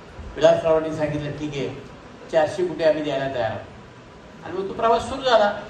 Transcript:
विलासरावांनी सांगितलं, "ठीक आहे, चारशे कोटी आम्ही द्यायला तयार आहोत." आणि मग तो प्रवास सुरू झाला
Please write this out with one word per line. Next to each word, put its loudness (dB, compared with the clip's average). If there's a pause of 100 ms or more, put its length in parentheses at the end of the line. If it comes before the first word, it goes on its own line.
(360)
विलासरावांनी 4
सांगितलं, -4
"ठीक -8
आहे, -6 (500)
चारशे 2
कोटी -2
आम्ही 4
द्यायला -2
तयार -2
आहोत." -8 (840)
आणि -8
मग -4
तो -8
प्रवास 2
सुरू -8
झाला 4